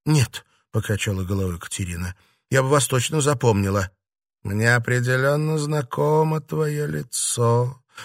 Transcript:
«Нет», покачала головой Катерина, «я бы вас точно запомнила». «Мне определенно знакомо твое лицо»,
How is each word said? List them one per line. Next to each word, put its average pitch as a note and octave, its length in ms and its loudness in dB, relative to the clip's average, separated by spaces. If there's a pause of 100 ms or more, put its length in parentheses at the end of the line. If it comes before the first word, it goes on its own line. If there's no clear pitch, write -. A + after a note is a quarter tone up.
«Нет», D3 400 2 (260)
покачала G2+ 540 -2
головой F#2 340 -2
Катерина, F2 560 -6 (360)
«я C3 120 4
бы C3+ 60 0
вас C#3+ 180 4
точно C3+ 340 -2
запомнила». G2+ 720 2 (520)
«Мне A2 320 2
определенно C3 840 0
знакомо D3+ 840 0
твое D3+ 460 -4
лицо», B2 960 -2 (220)